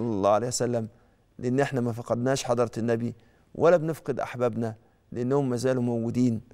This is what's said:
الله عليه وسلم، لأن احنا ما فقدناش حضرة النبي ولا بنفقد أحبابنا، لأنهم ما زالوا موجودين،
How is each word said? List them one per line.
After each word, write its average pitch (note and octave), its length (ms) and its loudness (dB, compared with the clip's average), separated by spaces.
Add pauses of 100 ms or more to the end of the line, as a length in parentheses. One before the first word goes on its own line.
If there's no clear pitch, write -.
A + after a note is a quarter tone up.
الله G2+ 240 2
عليه G#2+ 160 4
وسلم، A#2+ 420 -2 (500)
لأن B2+ 220 0
احنا C3+ 200 0
ما A#2+ 120 0
فقدناش A#2+ 520 -2
حضرة A#2+ 340 0
النبي A#2 360 -2 (400)
ولا E3+ 220 4
بنفقد D3+ 440 -4
أحبابنا، A2+ 540 -2 (380)
لأنهم B2+ 380 0
ما A#2+ 60 0
زالوا B2+ 260 0
موجودين، A#2 580 0 (140)